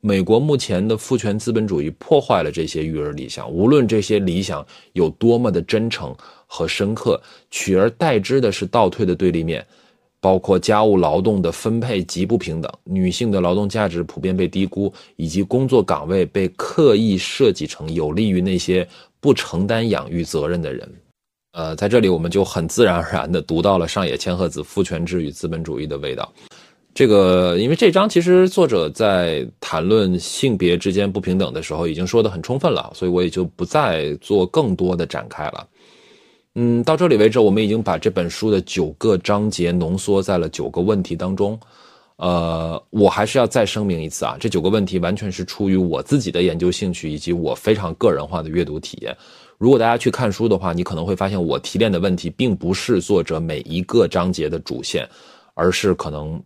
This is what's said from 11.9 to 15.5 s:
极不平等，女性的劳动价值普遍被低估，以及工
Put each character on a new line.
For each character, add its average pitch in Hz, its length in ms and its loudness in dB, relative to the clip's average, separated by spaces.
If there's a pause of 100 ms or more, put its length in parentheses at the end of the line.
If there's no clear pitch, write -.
极 87 220 -4
不 117 120 2
平 82 240 -4
等， - 100 -8 (120)
女 92 260 0
性 110 220 -2
的 98 80 2
劳 87 160 2
动 101 120 0
价 104 200 -2
值 85 160 -4
普 - 160 -12
遍 92 160 -2
被 92 120 0
低 95 180 -2
估， 98 280 -4 (220)
以 82 120 -6
及 82 140 -2
工 123 260 0